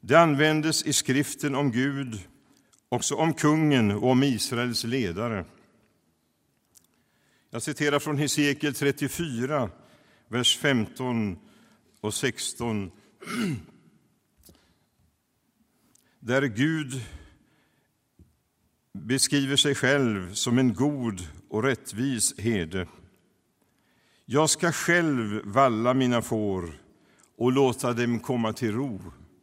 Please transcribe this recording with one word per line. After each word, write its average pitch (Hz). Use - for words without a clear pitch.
Det 113
användes 156
i 147
skriften 139
om 139
Gud, 127
också 120
om 160
kungen 151
och 104
om 127
Israels 120
ledare. 113
Jag 117
citerar 147
från 147
Hesekiel 143
trettiofyra, 139
vers 120
femton 117
och 107
sexton. 113
<clears throat> 165
Där 127
Gud 135
beskriver 135
sig 139
själv 117
som 120
en 127
god 117
och 107
rättvis 123
herde. 92
"Jag 147
ska 165
själv 139
valla 120
mina 123
får 98
och 123
låta 127
dem 117
komma 117
till 107
ro" 104